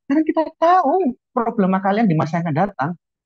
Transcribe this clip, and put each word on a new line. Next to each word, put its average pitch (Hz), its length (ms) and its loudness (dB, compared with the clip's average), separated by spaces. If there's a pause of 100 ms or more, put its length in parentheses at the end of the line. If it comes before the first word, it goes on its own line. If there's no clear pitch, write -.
Karena 302 160 2
kita 311 200 -2 (160)
tahu 339 560 2 (200)
problema 220 440 0
kalian 202 280 0
di 165 80 2
masa 156 240 -2
yang 170 80 -4
akan 151 80 -2
datang. 170 360 -2 (340)